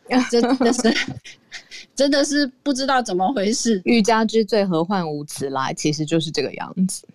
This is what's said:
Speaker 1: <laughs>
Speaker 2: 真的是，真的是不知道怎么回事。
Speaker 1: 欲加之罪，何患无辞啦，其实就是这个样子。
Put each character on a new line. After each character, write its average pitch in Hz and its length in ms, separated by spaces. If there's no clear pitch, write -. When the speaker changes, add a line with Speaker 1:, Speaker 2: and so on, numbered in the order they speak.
Speaker 1:
<laughs> 247 240
Speaker 2:
真 233 100
的 247 320
是， 226 220
真 277 140
的 285 140
是 285 240
不 285 100
知 262 140
道 262 140
怎 214 140
么 185 180
回 202 180
事。 220 320
Speaker 1:
欲 233 180
加 226 220
之 220 220
罪， 202 200
何 165 180
患 180 240
无 147 180
辞 135 240
啦， 135 240
其 151 180
实 151 140
就 160 140
是 156 120
这 151 100
个 131 120
样 185 340
子。 - 280